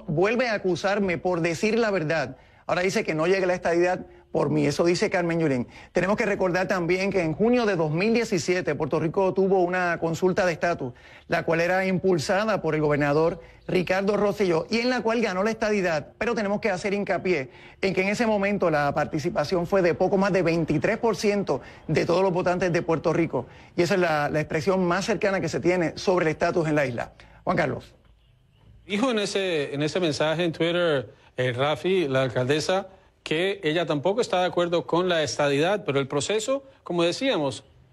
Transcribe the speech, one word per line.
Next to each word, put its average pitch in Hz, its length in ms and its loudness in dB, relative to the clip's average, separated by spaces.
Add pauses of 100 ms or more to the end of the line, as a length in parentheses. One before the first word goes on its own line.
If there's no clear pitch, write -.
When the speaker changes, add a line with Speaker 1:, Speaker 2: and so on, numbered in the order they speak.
Speaker 1:
vuelve 214 420 0
a 220 60 0
acusarme 190 640 0
por 180 220 -2
decir 175 360 0
la 220 140 2
verdad. 156 460 -2 (300)
Ahora 165 160 0
dice 196 200 0
que 165 140 -4
no 156 100 0
llegue 185 180 2
la 180 100 2
estadidad 180 520 0 (240)
por 156 200 0
mí". 147 160 2
Eso 147 180 0
dice 180 260 2
Carmen 170 300 0
Yulín. 135 260 0 (240)
Tenemos 185 260 0
que 226 100 0
recordar 185 420 0
también 185 420 0
que 190 120 0
en 156 120 -2
junio 233 320 2
de 202 80 2
dos 160 160 0
mil 196 240 0
diecisiete 180 640 0
Puerto 156 240 -2
Rico 185 340 0
tuvo 190 300 4
una 175 340 0
consulta 180 480 0
de 175 60 2
estatus, 160 400 -2 (340)
la 165 160 -2
cual 160 180 0
era 185 260 2
impulsada 190 760 0
por 156 140 0
el 156 40 0
gobernador 147 600 2 (260)
Ricardo 185 520 0
Rosselló 196 500 0
y 226 120 0
en 247 100 0
la 247 100 0
cual 226 220 0
ganó 190 200 0
la 220 80 0
estadidad. 202 580 0 (100)
Pero 233 160 -2
tenemos 208 260 -2
que 220 80 -2
hacer 190 240 -2
hincapié 185 560 -2 (320)
en 190 140 0
que 185 80 0
en 190 60 -2
ese 208 180 0
momento 202 420 2
la 147 240 2
participación 160 720 -2
fue 196 140 2
de 170 140 4
poco 190 240 2
más 196 160 2
de 185 80 4
veintitrés 165 560 0
por 226 180 0
ciento 202 460 0 (260)
de 160 160 2
todos 175 180 2
los 196 80 2
votantes 180 440 0
de 170 80 0
Puerto 160 320 0
Rico. 147 320 -2 (280)
Y 165 60 2
esa 202 140 2
es 185 60 2
la, 156 280 2
la 151 120 -2
expresión 180 440 0
más 175 220 0
cercana 196 340 0
que 165 80 -2
se 143 120 -4
tiene 175 360 0
sobre 180 300 2
el 156 60 2
estatus 170 360 0
en 151 60 0
la 147 100 2
isla. 117 280 -6 (300)
Juan 180 140 -2
Carlos. 135 380 -4 (880)
Speaker 2:
Dijo 208 260 0
en 220 80 0
ese, 185 560 -2
en 139 60 -4
ese 151 180 -2
mensaje 160 460 0
en 170 80 0
Twitter, 165 580 0 (280)
eh, 127 160 0
Rafi, 151 520 0
la 131 140 0
alcaldesa, 147 680 0 (340)
que 185 400 -2
ella 160 240 0
tampoco 160 340 0
está 185 200 0
de 180 60 2
acuerdo 170 400 0
con 180 220 0
la 165 140 2
estadidad, 147 640 0
pero 139 140 0
el 131 60 -2
proceso, 214 580 -2 (180)
como 175 200 -2
decíamos, 170 600 -2 (280)